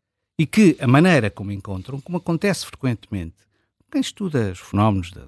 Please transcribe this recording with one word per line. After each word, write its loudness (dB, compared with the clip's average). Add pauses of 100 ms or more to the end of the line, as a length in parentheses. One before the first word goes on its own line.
(380)
E 2
que 4
a -2
maneira 4
como -10
encontram, -10
como -10
acontece -2
frequentemente, -6 (580)
quem -2
estuda -4
os -12
fenómenos 0
da, -16